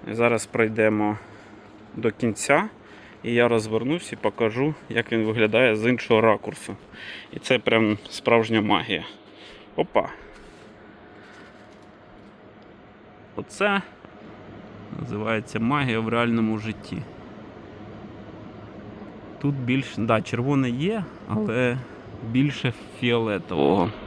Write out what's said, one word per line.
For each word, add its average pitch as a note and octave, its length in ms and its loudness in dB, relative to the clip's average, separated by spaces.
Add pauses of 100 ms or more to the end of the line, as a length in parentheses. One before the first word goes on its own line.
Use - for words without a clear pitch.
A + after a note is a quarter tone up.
(100)
Зараз A#2 360 2
пройдемо G#2+ 720 2 (760)
до A2 160 0
кінця, C#3 580 2 (540)
і A#2+ 120 -2
я A#2+ 140 6
розвернусь A#2 640 0
і A#2 40 -8
покажу, A#2 580 0 (140)
як A#2 240 -2
він A2+ 120 2
виглядає A2 520 4
з A2 140 2
іншого A#2 300 4
ракурсу. G#2+ 560 0 (560)
І - 60 -12
це B2+ 200 2
прям A2 400 4 (120)
справжня A2+ 500 2
магія. G2 440 0 (720)
Опа! - 320 0 (3250)
Оце G3 460 0 (1160)
називається A2 600 -4
магія B2 400 2
в A2 80 -2
реальному A2+ 500 2
житті. - 380 -8 (2500)
Тут C#3+ 120 0
більш, C3 320 0 (100)
да, A2 260 2
червоне C3 480 0
є, E3+ 340 -2 (240)
але B2+ 500 0 (520)
більше C3 420 2 (280)
фіолетового. G2 880 4 (160)